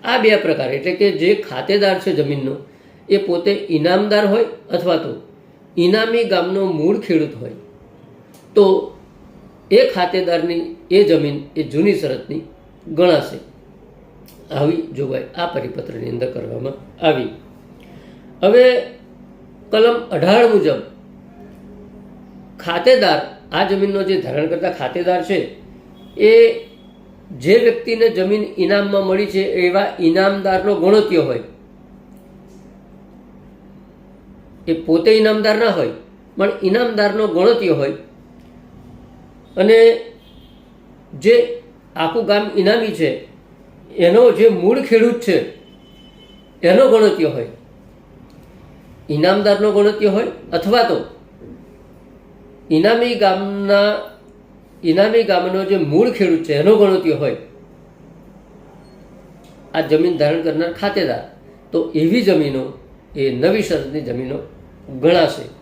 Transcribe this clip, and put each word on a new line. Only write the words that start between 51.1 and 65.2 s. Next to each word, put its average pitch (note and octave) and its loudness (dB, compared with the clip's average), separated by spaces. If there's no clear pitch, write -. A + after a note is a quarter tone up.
ઇનામી A#3 2
ગામના, G3+ 0
ઇનામી G3+ 2
ગામનો F#3 -2
જે F#3+ -2
મૂળ E3+ 0
ખેડૂત E3+ -2
છે D3+ -4
એનો F3+ 4
ગણોત્ય F#3 2
હોય C#3 -4
આ D#3+ -2
જમીન D#3 0
ધારણ D3+ 0
કરનાર E3 -2
ખાતેદાર, F#3+ -4
તો - -4
એવી E3 0
જમીનો C#3+ 0
એ C3+ -2
નવી E3+ 0
શરતની C#3+ -6
જમીનો B2+ -8
ગણાશે. E3 2